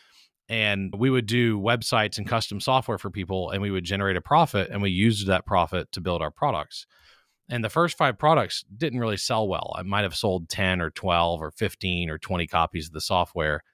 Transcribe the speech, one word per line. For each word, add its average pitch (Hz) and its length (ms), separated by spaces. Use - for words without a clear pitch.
And 104 480
we 123 120
would 127 160
do 113 340
websites 110 580
and 104 80
custom 107 360
software 131 360
for 92 140
people, 92 380
and 98 120
we 101 80
would 95 140
generate 98 320
a 87 60
profit, 147 500
and 101 100
we 101 80
used 98 380
that 90 180
profit 87 460
to - 80
build 85 220
our 76 100
products. 98 540
And 117 160
the 107 40
first 165 280
five 131 200
products 147 460
didn't 127 240
really 110 160
sell 110 280
well. 92 300
I 90 60
might 101 220
have 92 120
sold 92 320
ten 92 320
or 82 100
twelve 85 520
or 78 100
fifteen 87 580
or 78 80
twenty 87 300
copies 82 400
of 78 60
the 78 80
software. 80 600